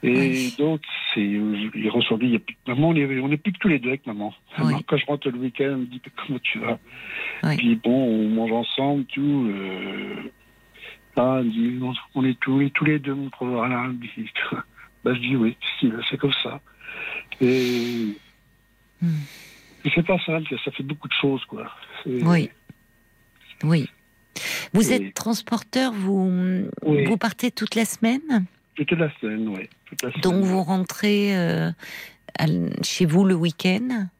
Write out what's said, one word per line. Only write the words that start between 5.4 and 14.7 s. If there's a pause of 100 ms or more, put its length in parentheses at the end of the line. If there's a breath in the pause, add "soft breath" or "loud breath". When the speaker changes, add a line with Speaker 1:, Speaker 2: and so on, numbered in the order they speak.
Speaker 1:
week-end,
elle
me
dit, (280)
comment
tu
vas ? (680 loud breath)
Speaker 2:
Oui.
Speaker 1:
Puis
bon, (340)
on
mange
ensemble,
tout,
euh... (1000 loud breath)
Ah,
elle
me
dit,
on, (200)
on
est
tous,
on
est
tous
les
deux,
mon
pauvre
Alain,
elle
me
dit, (200)
<laughs>